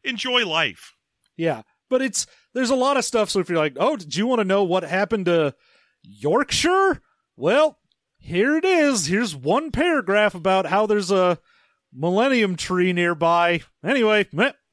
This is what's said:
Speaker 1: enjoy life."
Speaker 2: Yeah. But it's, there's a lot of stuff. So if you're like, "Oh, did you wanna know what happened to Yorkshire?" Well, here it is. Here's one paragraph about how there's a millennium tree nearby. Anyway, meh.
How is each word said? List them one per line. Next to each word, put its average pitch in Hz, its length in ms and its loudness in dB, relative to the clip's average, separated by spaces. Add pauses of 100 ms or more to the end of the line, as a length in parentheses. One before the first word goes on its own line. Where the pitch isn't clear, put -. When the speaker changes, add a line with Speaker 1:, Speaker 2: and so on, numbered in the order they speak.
Speaker 1:
enjoy 247 420 -4
life." 156 480 -4 (420)
Speaker 2:
Yeah. 156 260 -4 (280)
But 254 100 0
it's, 262 260 -4 (280)
there's 240 160 -2
a 269 60 2
lot 269 200 0
of 240 80 0
stuff. 214 260 -2
So 202 100 -2
if 180 80 -6
you're 170 100 -2
like, 151 200 -2
"Oh, 247 180 0
did 151 180 -14
you 208 140 0
wanna 240 160 0
know 196 180 2
what 180 220 0
happened 190 420 -2
to 165 280 2 (480)
Yorkshire?" 285 1000 0 (340)
Well, 262 440 2 (380)
here 233 380 0
it 320 80 -2
is. 285 420 2
Here's 190 280 -2
one 202 380 -2
paragraph 214 640 0
about 190 300 0
how 208 200 0
there's 202 240 -2
a 180 280 2 (540)
millennium 196 600 0
tree 180 380 -2
nearby. 170 680 0 (220)
Anyway, 214 480 0
meh. 220 200 0 (200)